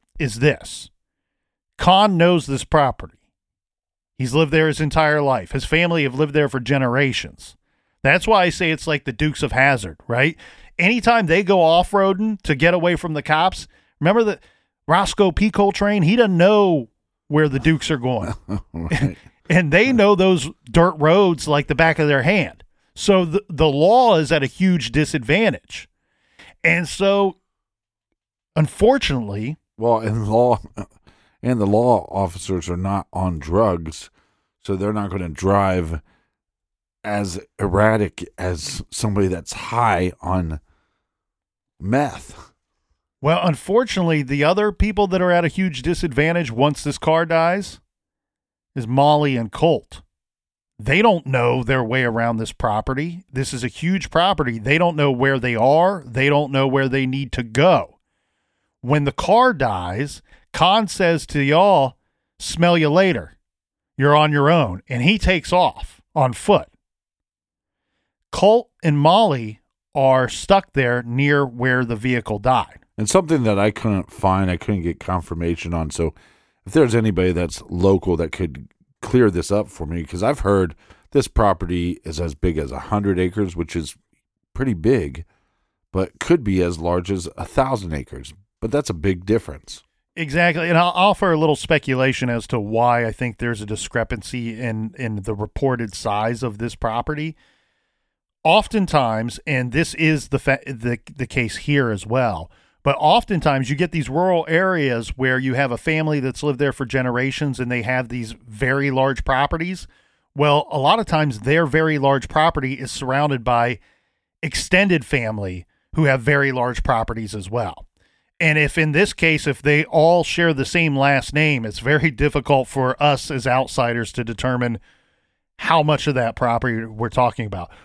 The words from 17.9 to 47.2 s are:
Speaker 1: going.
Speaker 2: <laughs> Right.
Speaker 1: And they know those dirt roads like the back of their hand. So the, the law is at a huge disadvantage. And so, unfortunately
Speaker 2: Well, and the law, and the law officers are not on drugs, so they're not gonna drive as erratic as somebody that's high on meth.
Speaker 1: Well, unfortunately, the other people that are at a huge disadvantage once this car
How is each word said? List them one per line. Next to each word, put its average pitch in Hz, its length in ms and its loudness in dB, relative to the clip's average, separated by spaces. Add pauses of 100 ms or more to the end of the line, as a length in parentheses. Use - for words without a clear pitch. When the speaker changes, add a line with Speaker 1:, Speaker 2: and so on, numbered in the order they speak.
Speaker 1:
going. 120 360 -4 (140)
Speaker 2:
<laughs> 98 140 -6 (100)
Right. 87 460 -4 (320)
Speaker 1:
And 160 240 2
they 233 180 4
know 208 220 6
those 180 380 2 (180)
dirt 170 300 4
roads 170 480 4
like 147 180 0
the 151 80 -2
back 160 240 2
of 156 100 2
their 139 140 2
hand. 170 420 0 (300)
So 185 320 2
the, 170 240 -2
the 156 180 2
law 196 500 4
is 156 140 0
at 147 120 2
a 131 40 0
huge 165 440 0
disadvantage. 147 960 -2 (760)
And 165 240 2
so, 196 500 0 (1160)
unfortunately 139 1040 0 (200)
Speaker 2:
Well, 113 220 2
and 110 260 -2
the 104 60 -2
law, 120 280 4 (840)
and 123 160 0
the 101 80 0
law 110 420 2
officers 92 600 -4
are 87 80 -4
not 95 340 -4
on 90 280 -4
drugs, 85 720 -2 (540)
so 98 120 -6
they're 101 180 -2
not 101 160 -6
gonna 90 200 -6
drive 92 720 0 (1000)
as 104 360 -4 (200)
erratic 101 680 0 (100)
as 90 520 -8
somebody 101 380 0
that's 90 260 -6
high 98 680 0
on 87 380 -4 (1200)
meth. 117 720 -6 (680)
Speaker 1:
Well, 160 220 2
unfortunately, 175 800 0
the 139 200 -2
other 202 280 2
people 202 360 0
that 180 140 0
are 180 100 2
at 175 140 4
a 151 40 0
huge 170 320 -4
disadvantage 156 720 -2
once 139 320 0
this 143 140 -4
car 160 280 2